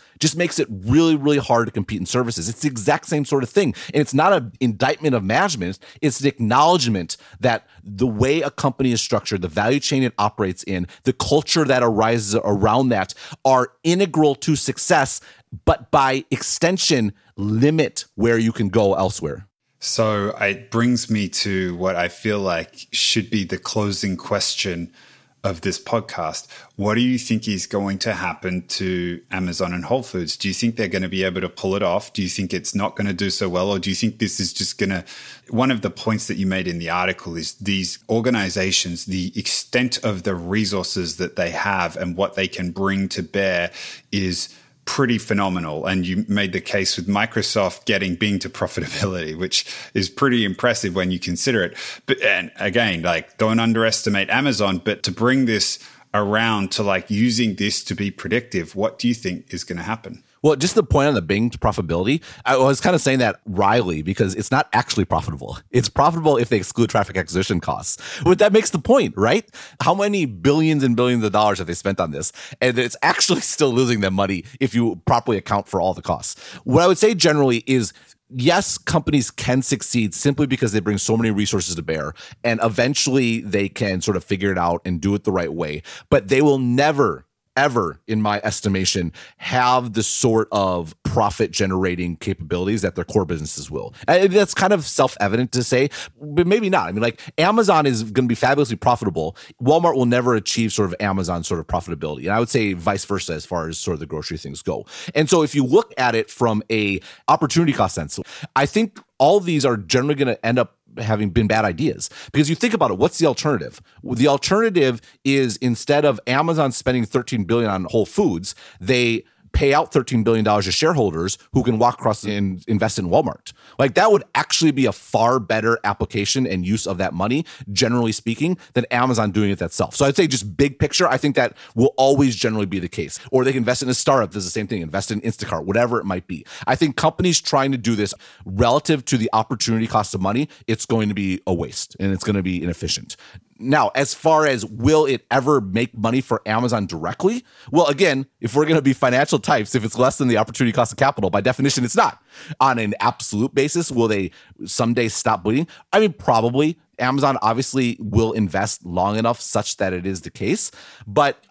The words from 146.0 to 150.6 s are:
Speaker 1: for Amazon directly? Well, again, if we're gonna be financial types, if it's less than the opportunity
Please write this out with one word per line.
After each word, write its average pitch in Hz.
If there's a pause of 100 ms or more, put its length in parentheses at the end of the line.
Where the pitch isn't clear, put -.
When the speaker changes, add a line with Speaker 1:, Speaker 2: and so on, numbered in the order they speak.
Speaker 1:
for -
Amazon 113
directly? 107 (260)
Well, 156
again, 139 (160)
if 113
we're 151
gonna 156
be 135
financial 131
types, 110
if 110
it's 110
less 127
than 131
the 117
opportunity 113